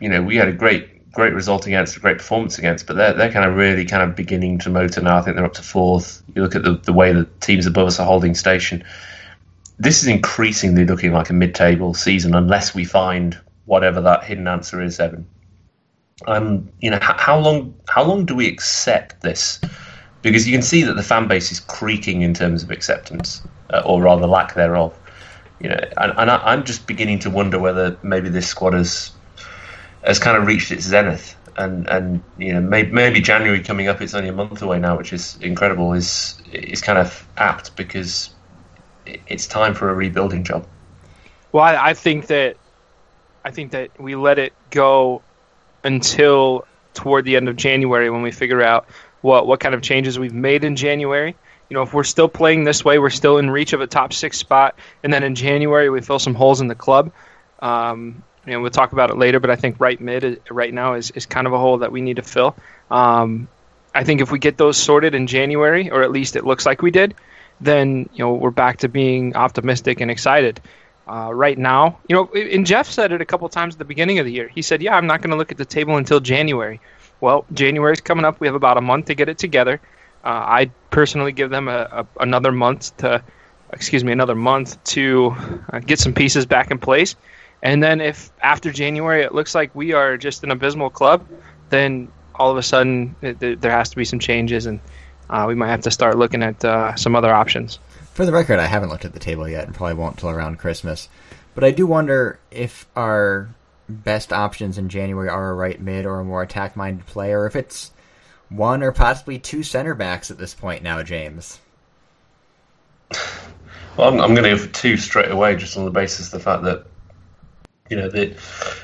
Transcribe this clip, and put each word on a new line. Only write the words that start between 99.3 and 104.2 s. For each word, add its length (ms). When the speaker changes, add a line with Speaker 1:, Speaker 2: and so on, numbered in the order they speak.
Speaker 3:
yet 160
and 80
probably 220
won't 240
till 100
around 300
Christmas. 500
But 80
I 80
do 160
wonder 520
if 340
our 540
best 420